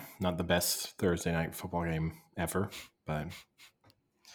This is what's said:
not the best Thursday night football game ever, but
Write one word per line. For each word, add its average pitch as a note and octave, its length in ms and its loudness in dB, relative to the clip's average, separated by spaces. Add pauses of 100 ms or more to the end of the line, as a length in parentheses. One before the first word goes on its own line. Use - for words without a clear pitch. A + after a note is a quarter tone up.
(220)
not F2+ 160 2
the F2 80 0
best - 520 2
Thursday F2 360 2
night E2 200 0
football F2 300 -4
game D#2+ 300 0 (240)
ever, F#3 320 0 (360)
but D#2 220 -2 (1080)